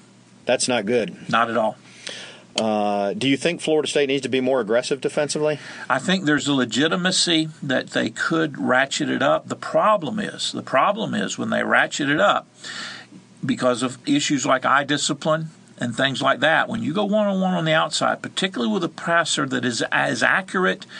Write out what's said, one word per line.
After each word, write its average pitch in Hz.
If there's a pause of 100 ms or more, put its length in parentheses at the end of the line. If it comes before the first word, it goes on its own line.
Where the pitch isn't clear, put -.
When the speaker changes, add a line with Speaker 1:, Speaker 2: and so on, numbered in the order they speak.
(460)
Speaker 1:
That's -
not 120
good. 107
Speaker 2:
Not 117
at 113
all. 110 (800)
Speaker 1:
Uh, 104
do 110
you 139
think 165
Florida 156
State 143
needs 135
to 131
be 131
more 131
aggressive 120
defensively? 151 (320)
Speaker 2:
I 131
think 180
there's 143
a 143
legitimacy 160 (120)
that 131
they 127
could 156
ratchet 131
it 127
up. 147
The 123
problem 160
is, -
the 123
problem 165
is 95
when 117
they 113
ratchet 131
it 151
up, 185 (960)
because 123
of 123 (100)
issues 143
like 135
eye 131
discipline 156 (280)
and 120
things 131
like 131
that, 147
when -
you 147
go 208
one-on-one 196
on 170
the 156
outside, 151
particularly 220
with 196
a 170
passer 165
that 131
is 123 (100)
as 139
accurate 185 (140)